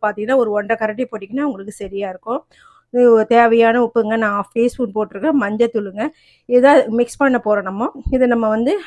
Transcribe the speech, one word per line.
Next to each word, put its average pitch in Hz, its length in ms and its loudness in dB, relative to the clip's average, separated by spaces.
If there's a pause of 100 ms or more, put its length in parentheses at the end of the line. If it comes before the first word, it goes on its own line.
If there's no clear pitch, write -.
பாத்தீங்கன்னா 214 340 -4
ஒரு 233 160 0
ஒன்றரை 208 260 -2
கரண்டி 220 280 -6
போட்டிங்கன்னா 214 360 -8
உங்களுக்கு 208 320 -6
சரியா 196 360 -8
இருக்கும். 226 320 -8 (520)
இது 247 180 6
ஒரு 220 160 6
தேவையான 233 540 4
உப்புங்க, 226 360 -2
நான் 214 160 -2
ஹாஃப் 202 200 -8
டீஸ்பூன் 233 400 -2
போட்டிருக்கேன். 214 440 -2
மஞ்சத்தூளுங்க. 214 680 -2 (460)
இதை 247 220 6 (180)
மிக்ஸ் 233 280 -2
பண்ண 269 200 2
போறோம் 202 300 -2
நம்ம. 190 140 -6 (300)
இதை 254 160 2
நம்ம 233 200 0
வந்து 226 260 0 (140)